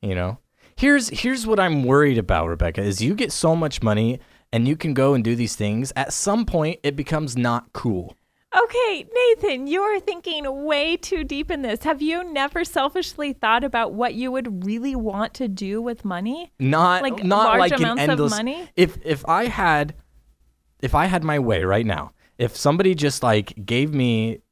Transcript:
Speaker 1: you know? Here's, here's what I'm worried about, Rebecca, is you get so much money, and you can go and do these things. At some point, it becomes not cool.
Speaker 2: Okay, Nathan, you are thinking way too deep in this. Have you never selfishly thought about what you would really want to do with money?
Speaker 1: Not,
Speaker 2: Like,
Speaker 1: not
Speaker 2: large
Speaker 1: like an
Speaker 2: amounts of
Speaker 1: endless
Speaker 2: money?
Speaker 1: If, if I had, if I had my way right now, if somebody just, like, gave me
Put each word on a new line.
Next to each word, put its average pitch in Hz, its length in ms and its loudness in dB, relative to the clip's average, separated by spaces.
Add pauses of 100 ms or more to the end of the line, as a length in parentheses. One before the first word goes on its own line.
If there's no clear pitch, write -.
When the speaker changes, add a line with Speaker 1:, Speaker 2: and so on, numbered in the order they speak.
Speaker 1:
you 98 140 -4
know? 90 240 -4 (380)
Here's, 277 320 4
here's 247 380 -4
what 220 140 2
I'm 160 240 2
worried 135 340 6
about, 85 300 0
Rebecca, 82 340 -2
is 101 200 -2
you 147 120 2
get 226 180 -2
so 160 240 2
much 156 260 -2
money, 113 380 0 (320)
and 117 160 2
you 151 80 0
can 156 180 -4
go 135 200 4
and 120 100 2
do 117 100 2
these 117 220 -2
things. 110 400 -2
At 135 160 -4
some 214 340 0
point, 160 360 -2
it 143 140 -2
becomes 147 400 -4
not 120 360 -2
cool. 95 440 -6 (400)
Speaker 2:
Okay, 453 580 0
Nathan, 427 520 2
you 320 160 0
are 415 180 0
thinking 302 640 -6
way 302 340 0
too 220 260 -4
deep 285 260 -6
in 302 120 -4
this. 220 220 -4
Have 294 180 -2
you 320 220 -2
never 311 400 -4
selfishly 294 680 -4
thought 233 320 0
about 233 300 -2
what 233 200 -2
you 247 160 -4
would 240 360 -6
really 233 280 -4
want 214 400 -4
to 254 140 -4
do 196 320 -6
with 233 240 -8
money? 214 540 -6
Speaker 1:
Not, 165 440 4
Speaker 2:
Like, 214 220 -4
Speaker 1:
not 202 220 4
Speaker 2:
large 226 140 4
Speaker 1:
like - 120 4
an 277 60 0
Speaker 2:
amounts - 260 0
of - 60 2
Speaker 1:
endless 147 200 2
Speaker 2:
money? 269 460 -4
Speaker 1:
If, 175 280 2
if 147 220 -4
I 180 200 2
had, 156 480 0 (840)
if 127 140 0
I 156 120 4
had 180 180 0
my 151 140 0
way 110 260 2
right 101 220 2
now, 78 260 -4 (260)
if 120 180 -2
somebody 180 380 4
just, 147 280 0
like, 107 320 2 (100)
gave 135 300 0
me 113 460 0 (120)